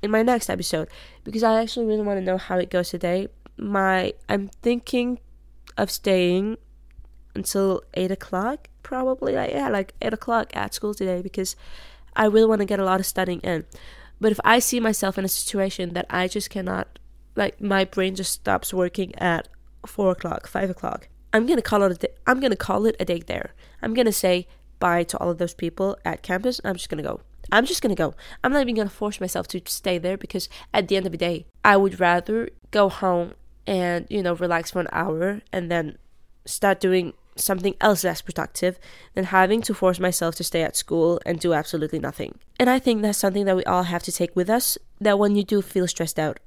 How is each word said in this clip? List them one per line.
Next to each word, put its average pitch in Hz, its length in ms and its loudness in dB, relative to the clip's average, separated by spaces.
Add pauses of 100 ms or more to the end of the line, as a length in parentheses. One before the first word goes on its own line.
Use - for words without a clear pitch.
in 208 80 -4
my 220 120 4
next 233 280 2
episode 180 380 -2 (360)
because 220 200 -4
I 220 180 4
actually 233 240 -2
really 214 160 0
wanna 202 200 0
know 185 160 0
how 185 200 -2
it 180 120 0
goes 180 200 0
today. 180 380 -2 (300)
My, 190 560 2 (160)
I'm 196 180 0
thinking 240 720 -2 (580)
of 202 140 -2
staying 190 680 2 (800)
until 196 480 0 (100)
eight 185 180 -2
o'clock, 202 580 -4 (140)
probably. 262 500 -2
Like, - 180 -2
yeah, 277 160 -2
like, 202 340 -2
eight 226 120 -2
o'clock 226 420 -2
at - 180 -6
school 208 200 -6
today 185 280 -2
because 190 340 -6 (600)
I 220 100 4
really 220 220 8
wanna 208 180 4
get 202 140 -2
a 196 60 2
lot 190 160 2
of 190 40 -2
studying 180 360 -2
in. 165 240 -4 (540)
But 214 120 4
if 208 140 0
I 233 140 8
see 247 200 0
myself 208 380 0
in 190 80 -2
a 185 40 0
situation 190 640 -2
that 180 160 -4
I 180 180 0
just 202 220 -4
cannot, - 500 -6 (360)
like, 202 260 -2
my 196 220 2
brain 190 320 -2
just 190 160 -6
stops - 420 -2
working 185 460 -2
at 170 300 0 (360)
four 196 260 0
o'clock, - 360 -6
five 196 220 -2
o'clock, - 400 -8 (240)
I'm 220 120 4
gonna 269 160 2
call 208 220 2
it 190 80 4
a 175 40 -4
day, - 180 -4 (120)
I'm 254 140 4
gonna 254 160 2
call 202 300 0
it 226 140 2
a 185 60 -2
day 175 140 -2
there. - 340 -8 (280)
I'm 220 120 -2
gonna 226 200 4
say 180 340 2 (320)
bye 175 240 2
to - 140 -6
all 175 140 -2
of 165 80 -4
those 175 160 -2
people 190 500 -4
at 165 160 -4
campus. 220 420 -2
I'm 196 120 -2
just - 140 -12
gonna 156 140 -6
go. - 180 -6 (300)
I'm 226 140 6
just 359 160 -4
gonna 208 140 0
go. 160 180 0 (300)
I'm 254 80 2
not 285 100 4
even 240 140 0
gonna 208 140 0
force 208 300 -6
myself 180 300 -4
to 180 160 -6
stay - 320 -2
there 180 200 -4
because - 300 -8 (260)
at 196 140 2
the 196 80 2
end 190 100 0
of 180 60 -2
the 170 60 -8
day, 170 280 -2 (180)
I 202 140 8
would 190 220 2
rather 180 500 2 (220)
go 208 180 4
home 180 440 -2 (320)
and, 175 440 -2
you 208 120 -2
know, 175 120 0
relax 170 380 -2
for 185 80 -2
an 170 120 -2
hour 180 500 -2 (100)
and 175 200 -4
then 165 260 -2 (480)
start 196 340 0
doing 185 340 2 (220)
something 190 460 -2
else 208 220 4
less 170 180 -2
productive - 580 -4 (360)
than 190 100 0
having 190 380 4
to 214 100 -2
force 185 260 2
myself 175 360 0
to - 80 -6
stay 165 180 -2
at - 140 -2
school 170 500 2
and 170 140 -2
do 170 140 2
absolutely 156 460 -2
nothing. - 380 -8 (220)
And 247 100 6
I 254 100 4
think 233 220 2
that's 208 160 0
something 196 280 2
that 190 100 4
we 185 80 0
all 180 200 2
have 170 200 -2
to - 80 -6
take - 240 -2
with 180 140 0
us, 233 280 2 (240)
that 202 160 4
when 202 180 4
you 208 80 4
do 202 180 2
feel 185 260 0
stressed - 320 -4
out 156 280 -2